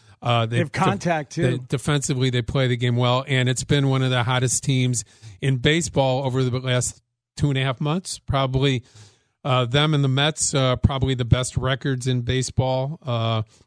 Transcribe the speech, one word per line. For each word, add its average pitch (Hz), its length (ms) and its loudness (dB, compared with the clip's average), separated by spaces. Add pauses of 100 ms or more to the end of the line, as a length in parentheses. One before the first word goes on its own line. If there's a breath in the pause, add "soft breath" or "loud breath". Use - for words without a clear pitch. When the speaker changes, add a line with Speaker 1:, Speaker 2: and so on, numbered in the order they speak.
(220 soft breath)
Speaker 1:
uh, 117 240 2
they 117 100 -2
Speaker 2:
They - 40 2
have 156 120 -2
contact, 175 640 0
Speaker 1:
def-, 170 80 0
Speaker 2:
too. 127 140 2
Speaker 1:
they, 127 100 -12
defensively, 135 600 0
they 123 100 0
play 131 260 0
the 123 120 0
game 120 180 0
well, 123 320 2
and 131 220 2
it's 127 140 -4
been 139 260 2
one 131 120 2
of 131 60 2
the 127 140 2
hottest 127 420 0
teams 127 400 0 (380 loud breath)
in 135 160 0
baseball 139 680 0
over 131 180 0
the 127 180 -2
last 127 420 -4 (340)
two 147 140 0
and 135 80 0
a 131 40 0
half 131 160 -2
months. 151 400 -4
Probably, 135 640 0 (600 soft breath)
uh, 127 220 2
them 147 260 2
and 143 100 2
the 139 60 2
Mets, 143 460 0
uh, 131 220 2
probably 135 360 2
the 123 140 -2
best 127 320 0
records 131 480 -2
in 127 160 0
baseball. 131 800 -4
Uh, 113 400 -2 (240 soft breath)